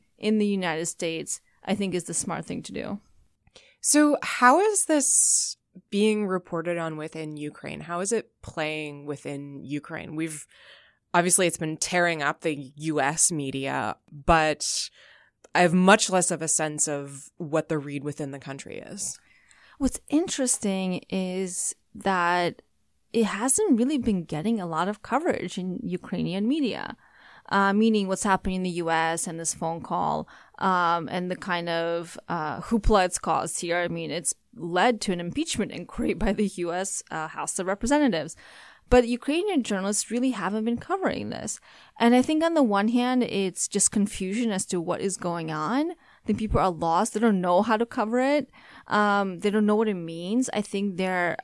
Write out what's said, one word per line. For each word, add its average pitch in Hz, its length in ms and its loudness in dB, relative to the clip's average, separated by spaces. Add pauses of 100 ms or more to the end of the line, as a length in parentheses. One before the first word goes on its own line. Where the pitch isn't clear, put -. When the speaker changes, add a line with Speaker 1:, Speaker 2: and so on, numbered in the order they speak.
(200)
Speaker 1:
in 214 180 2
the 208 80 4
United 175 400 -2
States, - 560 -6 (240)
I 196 80 0
think 202 220 -2
is 175 80 -2
the 170 100 -10
smart 160 320 -4
thing 175 180 -8
to - 80 -12
do. - 280 -8 (800)
Speaker 2:
So 294 400 4
how 254 380 6
is 415 260 2
this - 720 2 (320)
being 208 380 2
reported 175 500 -4
on 160 200 -6
within 156 400 -10
Ukraine? 147 440 -10
How 170 200 -6
is 196 100 -2
it - 180 -2 (140)
playing 151 640 -8
within 143 560 -10
Ukraine? 147 520 -8
We've, 156 300 -6 (720)
obviously 175 320 4
it's 170 100 -2
been 156 200 -4
tearing 175 440 0
up 147 200 -2
the 143 340 -4
U 151 260 -2
S 147 300 2
media, 135 680 -4 (140)
but 156 800 0 (640)
I 170 60 6
have 175 120 6
much 190 380 6
less 180 180 2
of 156 140 -4
a 160 40 -4
sense 156 400 -2
of 143 500 -8
what 156 300 -2
the 156 120 -2
read 143 240 -8
within 143 260 -6
the 139 80 -10
country 135 400 -12
is. - 400 -10 (640)
Speaker 1:
What's 262 200 0 (100)
interesting 208 1000 0
is 185 640 -4 (220)
that 175 680 0 (520)
it 233 100 4
hasn't 254 540 2
really 269 200 2
been 202 280 0
getting 196 340 -2
a 180 80 -6
lot 165 200 0
of 208 140 -6
coverage 262 560 -2
in 185 240 -6
Ukrainian 175 680 -4
media, 269 500 -2 (520)
uh, 196 240 4
meaning 214 340 4
what's 190 160 -2
happening 190 340 0
in 185 60 -2
the 185 80 0
U 165 200 -2
S 165 340 0
and 165 140 -8
this 165 140 -4
phone 165 280 -4
call, 156 460 -2 (320)
um, 175 500 2
and 180 220 -4
the 180 60 -4
kind 175 320 -4
of, 170 580 -2
uh, 156 340 -6
hoopla 208 440 4
it's 180 120 -4
caused - 440 -2
here. 170 160 -2
I 175 100 0
mean, 165 240 -6
it's 165 240 -4 (180)
led 180 480 0
to 196 120 -2
an 175 80 -4
impeachment 214 500 -4
inquiry - 420 -4
by 196 200 -2
the 202 240 0
U 170 160 -4
S, 185 360 -4
uh, 160 200 -6
House - 280 -6
of 180 100 -2
Representatives. 226 680 2 (540)
But 247 160 8
Ukrainian 294 580 0
journalists 202 460 -2
really 247 220 0
haven't 202 320 -4
been 233 140 0
covering 330 520 -4
this. - 300 -8 (400)
And 233 160 6
I 254 60 8
think 311 200 2
on 330 120 2
the 302 100 6
one 202 240 4
hand, 247 340 2
it's 190 460 -2
just - 240 0
confusion 202 580 0
as 190 180 -2
to 185 120 -2
what 170 220 -2
is 190 160 -2
going 170 340 -4
on. 214 400 -2
I 339 40 -8 (300)
think 208 140 0
people 214 220 2
are 185 100 4
lost. 170 420 0
They 214 60 -2
don't 208 220 4
know 180 200 4
how 220 140 2
to 226 100 2
cover 233 360 0
it. 285 280 2 (380)
Um, 202 520 2
they 202 100 2
don't 214 160 4
know 208 100 4
what 220 140 2
it 202 60 0
means. 175 580 -2
I 208 80 -2
think 202 340 -4
they're, 180 480 0